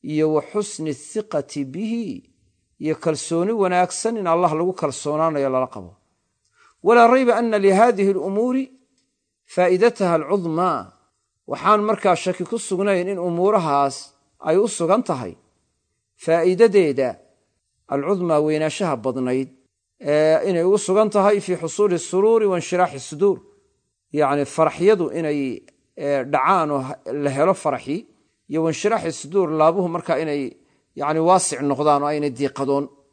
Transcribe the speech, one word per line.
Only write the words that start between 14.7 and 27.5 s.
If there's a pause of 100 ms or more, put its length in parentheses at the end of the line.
tahay (880)
faa'iidadeeda (680)
alcudmaa,
weynaanshaha
badnayd, (500)
ee,
inay
ugu
sugan
tahay
fii
xusuuli
suruuri
wa
inshiraaxi
suduur. (720)
Yacni,
faraxyadu
inay, (580)
ee,
dhacaan
oo
ha-, (240)
la
helo